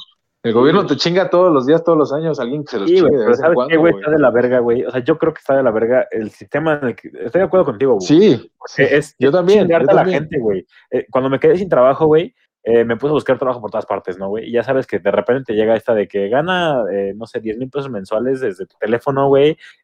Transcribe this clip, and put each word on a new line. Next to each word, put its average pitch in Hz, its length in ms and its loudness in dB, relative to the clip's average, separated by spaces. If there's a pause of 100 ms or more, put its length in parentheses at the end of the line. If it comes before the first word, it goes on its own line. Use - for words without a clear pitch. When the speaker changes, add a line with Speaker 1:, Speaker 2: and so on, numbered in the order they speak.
(440)
Speaker 1:
el 117 100 -2
gobierno 147 300 4
Speaker 2:
Sí. 151 60 -6
Speaker 1:
te 147 80 0
chinga 175 340 0
todos 180 200 4
los 135 140 2
días, 160 180 2
todos 165 140 2
los 135 160 0
años, 151 260 -4
alguien 131 240 -6
que 139 60 -14
se 117 100 -6
los 98 80 -2
Speaker 2:
Sí, 180 120 4
güey, 175 100 4
Speaker 1:
chingue 143 80 2
de 117 60 0
Speaker 2:
pero 107 80 0
Speaker 1:
vez 123 80 2
en - 20 -4
Speaker 2:
¿sabes 160 100 2
qué, 170 40 2
Speaker 1:
cuando, 143 240 0
Speaker 2:
güey? 165 140 4
Speaker 1:
güey. - 100 -8
Speaker 2:
Está 151 80 -2
de 156 80 2
la 135 100 4
verga, 123 300 0
güey. 120 240 0
O 120 80 -6
sea, 123 120 -4
yo 156 140 0
creo 160 160 -2
que - 60 -16
está - 180 -2
de 135 60 0
la 123 80 2
verga 113 400 0
el 107 180 -6
sistema 147 540 -4
en 123 60 -2
el 113 60 -8
que, - 120 -20
estoy - 320 -4
de 190 60 2
acuerdo 180 200 2
contigo, 131 300 0
güey. 92 100 -4
Speaker 1:
Sí, 151 540 4
Speaker 2:
Porque - 140 -16
Speaker 1:
sí, 139 100 0
Speaker 2:
es, 143 340 0
Speaker 1:
yo 131 120 2
Speaker 2:
es 143 60 0
Speaker 1:
también, 185 260 4
Speaker 2:
chingarte 165 260 2
Speaker 1:
yo 196 40 2
Speaker 2:
a - 40 4
la 185 60 4
Speaker 1:
también. 180 180 0
Speaker 2:
gente, 156 200 -8
güey. 101 280 -4 (240)
Eh, 127 180 -4
cuando 135 220 -2
me 131 80 -2
quedé - 180 4
sin 190 100 -4
trabajo, 139 380 2
güey, 160 300 2 (320)
eh, 117 160 4
me 117 120 -2
puse 135 140 -4
a 156 40 0
buscar 131 260 0
trabajo 127 220 -4
por 107 100 -8
todas 107 160 -6
partes, 95 320 -6
¿no, 98 100 -8
güey? 110 200 -8
Y - 40 -8
ya 117 100 0
sabes 131 240 -2
que 104 120 -6
de 92 120 -2
repente 123 340 -2
te 113 80 -8
llega 110 220 2
esta 113 200 -2
de 101 120 -2
que 98 220 -4
gana, 156 640 -2
eh, 98 240 -4
no 113 120 -14
sé, 123 120 -10
diez 107 180 -8
mil 131 140 -10
pesos 139 200 -8
mensuales 113 480 -4
desde 98 280 -6
tu - 120 -20
teléfono, 135 480 -2
güey, 139 300 2 (260)